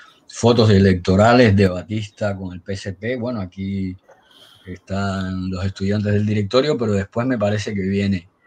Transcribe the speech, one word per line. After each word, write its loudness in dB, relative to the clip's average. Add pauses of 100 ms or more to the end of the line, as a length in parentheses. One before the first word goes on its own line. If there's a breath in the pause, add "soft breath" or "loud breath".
(300 soft breath)
fotos 4
electorales 6
de 4
Batista -6
con -10
el -14
P -10
S -10
P. -6
Bueno, -6
aquí -8 (680 soft breath)
están -6
los -6
estudiantes -2
del 0
directorio, 0
pero -2
después -4
me -2
parece -2
que -4
viene -2 (180 soft breath)